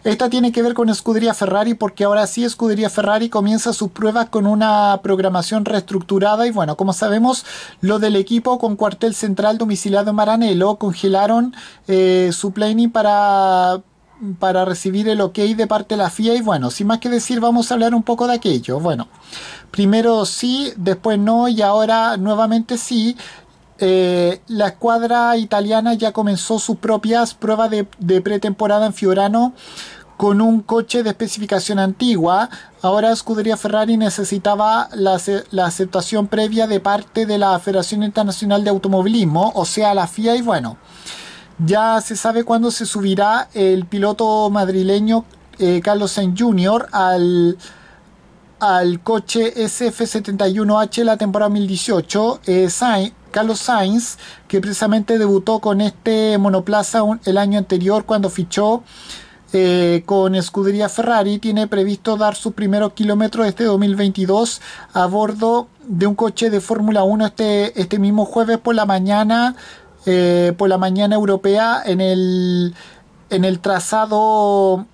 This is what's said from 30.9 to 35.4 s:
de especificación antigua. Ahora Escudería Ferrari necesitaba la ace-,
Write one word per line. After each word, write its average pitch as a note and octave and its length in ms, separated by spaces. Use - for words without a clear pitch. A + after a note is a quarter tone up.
de A3 80
especificación G3+ 680
antigua. F#3+ 720
Ahora G#3 280
Escudería A3 460
Ferrari G#3+ 400
necesitaba G#3 960
la F#3+ 220
ace-, G3 360